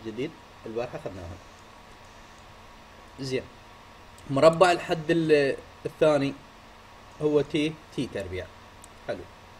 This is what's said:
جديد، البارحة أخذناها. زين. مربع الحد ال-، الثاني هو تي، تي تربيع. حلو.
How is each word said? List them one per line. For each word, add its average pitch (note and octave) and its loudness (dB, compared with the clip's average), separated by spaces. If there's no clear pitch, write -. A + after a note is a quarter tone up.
جديد، A2+ -8
البارحة A#2+ -8
أخذناها. F2+ -12
زين. C3 -6
مربع E3 6
الحد E3+ -2
ال-، D#3 4
الثاني C#3+ 2
هو D3 2
تي، D#3 -2
تي B2+ -4
تربيع. F#2 -8
حلو. A2 -8